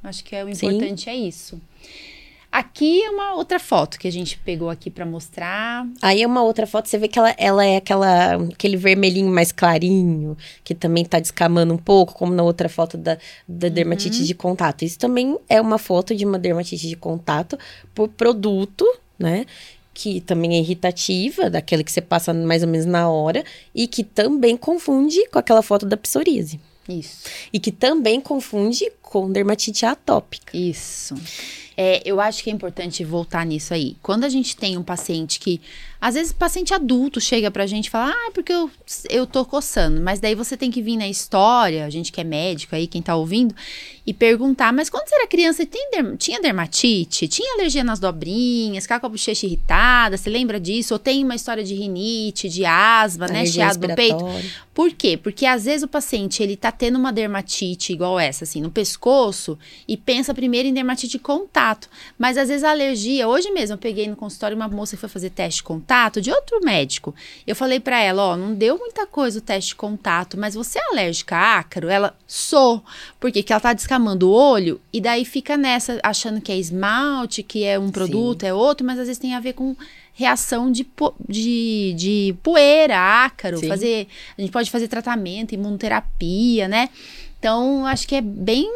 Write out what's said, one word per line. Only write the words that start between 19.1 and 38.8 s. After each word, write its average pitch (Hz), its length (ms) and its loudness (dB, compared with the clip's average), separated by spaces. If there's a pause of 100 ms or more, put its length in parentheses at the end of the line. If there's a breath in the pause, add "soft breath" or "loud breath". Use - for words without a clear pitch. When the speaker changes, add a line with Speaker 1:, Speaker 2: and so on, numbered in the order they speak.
Speaker 2:
né? 180 260 0 (480 loud breath)
Que 185 300 -6
também 170 340 0
é 165 40 4
irritativa, 185 880 -2
daquela 156 320 0
que - 100 -6
você - 80 0
passa 170 320 0
mais 165 300 2
ou 170 80 0
menos 160 160 0
na 170 240 2
hora, 160 340 0 (300 loud breath)
e 233 120 -2
que 240 160 -4
também 240 540 2
confunde 302 720 2
com - 100 2
aquela 220 240 6
foto 202 220 0
da 202 120 0
psoríase. 214 640 -2 (300)
Speaker 1:
Isso. 175 360 -12 (280 loud breath)
Speaker 2:
E 214 80 0
que - 120 -2
também 254 460 2
confunde 247 720 -2 (120)
com 190 280 -2
dermatite 202 540 0
atópica. - 720 -2
Speaker 1:
Isso. - 580 -6 (640 loud breath)
É, 185 280 4
eu 196 140 0
acho 214 220 -2
que - 60 -6
é 214 60 -4
importante 175 500 -8
voltar 165 400 -4
nisso 156 300 -4
aí. 151 280 -4
Quando 214 220 0
a 285 60 0
gente 254 260 -2
tem 190 220 -4
um 180 40 -6
paciente 170 560 -6
que, 175 220 -4 (400 loud breath)
às 233 140 0
vezes, 320 180 -2
paciente 359 400 0
adulto 262 480 0
chega 214 300 0
pra 202 160 -2
gente 208 200 -4
e - 40 -10
fala, 247 220 -2
"Ah, 466 200 -4
porque 359 180 -4
eu, 339 200 0 (400)